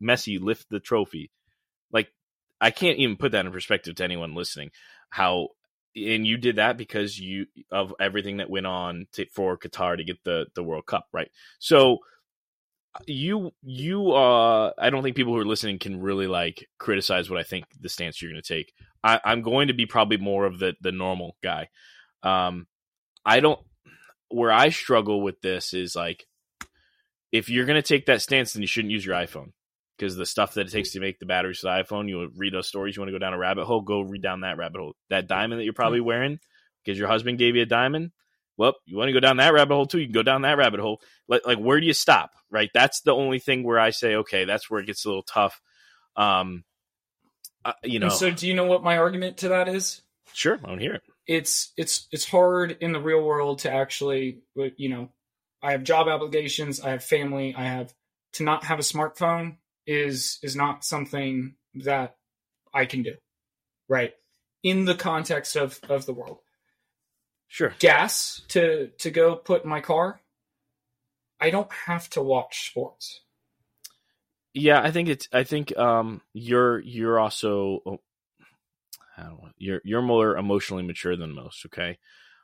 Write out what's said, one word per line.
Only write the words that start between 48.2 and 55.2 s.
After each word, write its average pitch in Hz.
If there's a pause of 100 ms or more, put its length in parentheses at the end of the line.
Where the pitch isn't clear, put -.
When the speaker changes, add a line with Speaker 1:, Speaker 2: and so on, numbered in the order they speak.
Speaker 2:
do 170
you 185
know 180
what 180
my 170
argument 180
to 185
that 185
is? 185 (320)
Speaker 1:
Sure, -
I 98
wanna 92
hear 135
it. - (240)
Speaker 2:
It's, -
it's, -
it's -
hard 180
in 170
the 156
real 156
world 143
to 147
actually, 135 (140)
you 135
know, 123 (500)